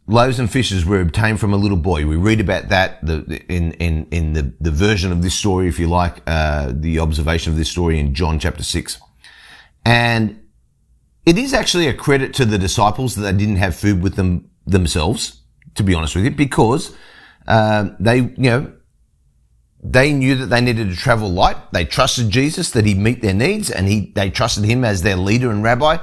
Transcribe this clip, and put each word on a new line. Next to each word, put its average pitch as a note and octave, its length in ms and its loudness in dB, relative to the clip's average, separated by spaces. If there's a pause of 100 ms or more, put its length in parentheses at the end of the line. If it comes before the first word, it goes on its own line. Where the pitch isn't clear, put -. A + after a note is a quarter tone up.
loaves A#2 320 2
and A#2+ 100 0
fishes F#2+ 360 0
were G2 160 2
obtained G#2+ 380 0
from G2+ 140 0
a G2+ 40 2
little G2+ 200 0
boy. D#2+ 280 0
We D#2 100 0
read G#2+ 240 2
about F#2+ 300 -2
that F#2+ 360 0
the, D#2+ 120 -2
the, - 360 -8
in, E2+ 200 -2
in, D#2+ 380 -2
in D#2+ 220 -2
the, D2 280 -2
the D#2+ 100 -2
version F#2+ 400 0
of F2 120 0
this F#2 100 -2
story, F#2 340 0
if E2 120 -4
you E2 80 0
like, F2 400 -2
uh, D2+ 460 -2
the D#2+ 260 -2
observation D#2+ 520 -2
of D#2 60 0
this D#2+ 120 -2
story E2 300 0
in C#2+ 140 -2
John D#2+ 260 -2
chapter - 240 -4
six. - 360 -6 (840)
And A#2 560 2 (840)
it E3+ 120 6
is C4+ 160 -4
actually F3+ 340 0
a A2 60 0
credit C#3 420 0
to C3 100 2
the G#2+ 140 2
disciples G#2 560 0
that G2+ 80 -6
they G2 140 0
didn't G2+ 200 0
have F#2 180 0
food G2+ 260 0
with F#2 140 -2
them F#2 340 -2 (160)
themselves, F2+ 760 -2 (340)
to G#2+ 80 -2
be F#2+ 100 2
honest D#2+ 220 -2
with F#2+ 100 0
you, C#3+ 60 0
because, C#3 640 0 (540)
uh, G#2+ 420 2 (100)
they, A#2 180 2
you B2 200 -2
know, B2+ 360 0 (1080)
they C3+ 300 2
knew C3+ 220 2
that C3 120 -4
they A#2+ 140 2
needed A#2 280 0
to F2 60 -6
travel G#2+ 360 0
light. B2+ 260 2 (160)
They F2+ 120 0
trusted B2+ 440 0
Jesus, C#3+ 420 0
that G#2+ 140 2
he'd G#2 140 2
meet A#2+ 220 0
their G2 120 0
needs, F#3 380 0
and F#2+ 160 -2
he, G#2 260 0
they G2 160 -2
trusted G#2+ 340 -2
him A#2+ 200 2
as G2+ 180 0
their G2 140 2
leader A2 340 2
and G#2 140 -2
rabbi, C#3 400 2